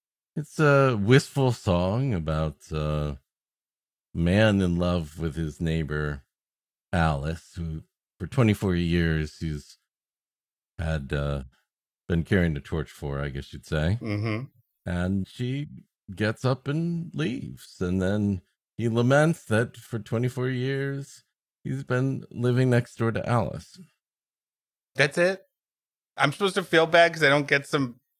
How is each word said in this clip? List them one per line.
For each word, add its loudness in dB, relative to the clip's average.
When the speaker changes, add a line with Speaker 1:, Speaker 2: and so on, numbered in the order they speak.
Speaker 1:
It's -10
a 6
wistful 4
song 0
about -4
a -2
man 4
in 0
love -2
with -4
his -6
neighbor, -4
Alice, -2
who -8
for -10
twenty-four 2
years 0
he's -8
had, -4
uh, -4
been 0
carrying 2
the -6
torch -6
for, -8
I -4
guess -10
you'd -16
say. 0
Speaker 2:
Mm-hmm. -4
Speaker 1:
And -4
she -8
gets -2
up -2
and -4
leaves. -8
And 0
then -2
he -2
laments 2
that 0
for -10
twenty-four -4
years -6
he's -6
been -2
living 2
next 2
door 0
to -4
Alice. -2
Speaker 2:
That's 0
it? 0
I'm 0
supposed 0
to 0
feel 4
bad 6
'cause -4
I 8
don't 4
get 0
some -2